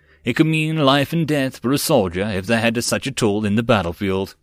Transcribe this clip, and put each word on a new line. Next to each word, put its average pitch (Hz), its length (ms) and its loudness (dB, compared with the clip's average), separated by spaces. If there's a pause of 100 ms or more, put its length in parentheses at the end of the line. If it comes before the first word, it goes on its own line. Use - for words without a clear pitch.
(240)
It 123 100 -2
could 156 120 4
mean 156 300 0
life 139 360 2
and 165 140 0
death 135 320 -2
for 120 140 -2
a 143 60 2
soldier 101 540 0
if 95 140 -4
they 113 140 2
had 117 240 0
such 107 240 -4
a - 20 -4
tool 107 340 0
in 104 120 0
the 120 80 2
battlefield" 95 800 0